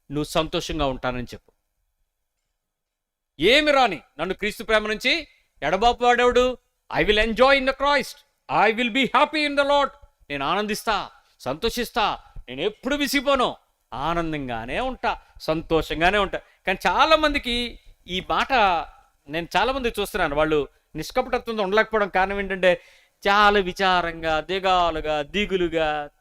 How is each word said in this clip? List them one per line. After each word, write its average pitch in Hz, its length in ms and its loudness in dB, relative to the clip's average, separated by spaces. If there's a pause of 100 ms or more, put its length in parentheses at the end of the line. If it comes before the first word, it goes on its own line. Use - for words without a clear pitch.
(120)
నువ్వు 147 120 -2
సంతోషంగా 160 640 -4
ఉంటానని 123 380 -4
చెప్పు. - 280 -18 (1900)
ఏమి 285 320 4
రాని, 240 300 2 (180)
నన్ను 180 160 -4
క్రీస్తు 208 280 -8
ప్రేమ 214 240 0
నుంచి 269 400 -2 (360)
ఎడబాపు 226 420 2
వాడేవాడు? 247 520 4 (400)
"I 156 80 2
will 208 200 2
enjoy 247 320 4
in 262 60 0
the 269 200 -2
Christ. 285 340 0 (480)
I 220 80 4
will 233 180 -2
be 254 140 0
happy 294 420 2
in 285 80 -4
the 277 120 2
Lord." 285 220 2 (400)
నేను 139 160 -4
ఆనందిస్తా, 202 680 -4 (280)
సంతోషిస్తా, 196 840 -4 (260)
నేను 131 120 -8
ఎప్పుడు 220 340 -4
విసిగిపోను, 269 600 0 (380)
ఆనందంగానే 143 880 -4
ఉంటా, 240 420 -6 (200)
సంతోషంగానే 160 760 0
ఉంటా. 180 200 -2
కానీ - 500 -8
చాలామందికి 262 920 0 (280)
ఈ 180 120 -4 (100)
మాట 208 240 0 (720)
నేను 160 200 -6 (100)
చాలామంది 240 320 0
చూస్తున్నాను, 185 460 -4
వాళ్ళు 156 320 0 (280)
నిష్కపటత్వంతో 233 680 -4
ఉండలేకపోవడం 208 460 0
కారణం 190 300 0
ఏంటంటే, 185 420 0 (460)
చాలా 208 320 6
విచారంగా, 170 800 0
దిగాలుగా, 165 840 0
దిగులుగా, 160 880 -2 (120)